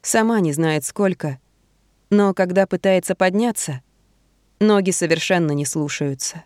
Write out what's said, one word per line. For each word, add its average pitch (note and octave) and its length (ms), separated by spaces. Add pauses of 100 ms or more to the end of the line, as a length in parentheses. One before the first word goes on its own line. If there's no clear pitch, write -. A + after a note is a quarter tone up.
сама A3+ 400
не D#3 140
знает D#3 320
сколько, E3+ 520 (680)
но G3+ 240
когда F#3 340
пытается F#3 480
подняться, F#3 680 (800)
ноги G3+ 320
совершенно E3 600
не C#3+ 140
слушаются. D3 800